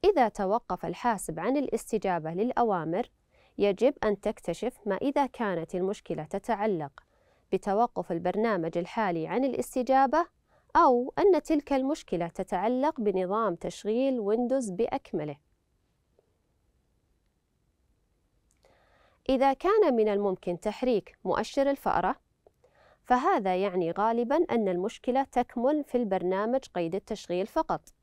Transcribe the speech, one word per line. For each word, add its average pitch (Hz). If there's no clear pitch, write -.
إذا 320
توقف 196
الحاسب 175
عن 240
الاستجابة 180
للأوامر، 202
يجب 202
أن 208
تكتشف 208
ما 196
إذا 277
كانت 190
المشكلة 180
تتعلق 196
بتوقف 196
البرنامج 175
الحالي 175
عن 208
الاستجابة 269
أو 269
أن 349
تلك 294
المشكلة 262
تتعلق 233
بنظام 196
تشغيل 240
ويندوز 233
بأكمله. 170
إذا 269
كان 370
من 214
الممكن 196
تحريك 214
مؤشر 269
الفأرة، -
فهذا 247
يعني 180
غالبًا 233
أن 226
المشكلة 226
تكمن 262
في -
البرنامج 202
قيد 170
التشغيل 196
فقط. 247